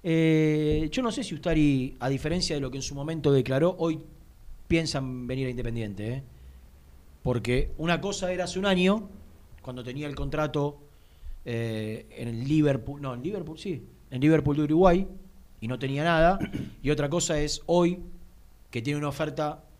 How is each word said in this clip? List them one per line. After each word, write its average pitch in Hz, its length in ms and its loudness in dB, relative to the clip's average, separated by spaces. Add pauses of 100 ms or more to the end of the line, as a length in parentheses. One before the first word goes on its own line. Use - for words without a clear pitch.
Eh, 156 880 4
yo 262 120 -2
no 226 100 0
sé 262 100 -6
si 175 120 -8
Ustari, 143 640 2
a 127 80 -2
diferencia 151 480 -2
de 143 40 -2
lo 131 100 -4
que 135 80 -10
en 131 40 -8
su 143 120 -8
momento 147 380 0
declaró, 139 460 4
hoy 160 220 -2 (640)
piensa 160 320 2
en 127 280 -6
venir 131 200 -2
a 127 40 -2
Independiente, 113 640 -4
¿eh? 135 100 -6 (1000)
Porque 123 560 0
una 170 220 0
cosa 185 320 -4
era 180 120 -2
hace 175 140 -6
un 196 80 0
año, 190 420 4 (520)
cuando 123 220 -10
tenía 135 240 -8
el 135 80 -8
contrato, 147 640 -2 (680)
eh, 113 680 -4
en 120 180 -8
el 117 160 -6
Liverpool, 143 580 2
no, 131 120 -6
en 120 80 -10
Liverpool, 160 360 -6
sí, 165 240 -8 (280)
en 127 100 -6
Liverpool 147 360 4
de 156 60 2
Uruguay, 175 440 4 (540)
y 110 80 -8
no 127 100 -4
tenía 139 260 -4
nada, 170 340 6 (220)
<clears throat> - 220 -12
y 143 80 0
otra 143 180 0
cosa 160 320 0
es 151 260 -2
hoy, 175 340 4 (680)
que 117 120 -4
tiene 143 160 -2
una 147 100 -4
oferta 151 560 -4 (160)